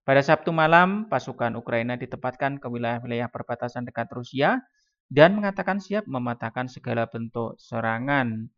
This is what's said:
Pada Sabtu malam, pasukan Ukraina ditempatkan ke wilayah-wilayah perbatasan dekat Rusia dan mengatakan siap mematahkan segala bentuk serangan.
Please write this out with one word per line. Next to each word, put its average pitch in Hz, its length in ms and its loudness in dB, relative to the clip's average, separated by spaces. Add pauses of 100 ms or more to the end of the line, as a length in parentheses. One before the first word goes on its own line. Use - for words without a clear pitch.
Pada - 220 4
Sabtu 165 320 2
malam, 180 560 4
pasukan 120 480 -4
Ukraina 120 400 -2
ditempatkan 131 580 -6
ke 127 140 -12
wilayah-wilayah 120 580 -4
perbatasan 123 560 -8
dekat 117 260 -8
Rusia 139 520 -2 (480)
dan 160 240 8
mengatakan 196 420 -2
siap 202 320 -6
mematahkan 123 640 -4
segala 117 340 -2
bentuk 113 540 -8
serangan. 117 1000 -2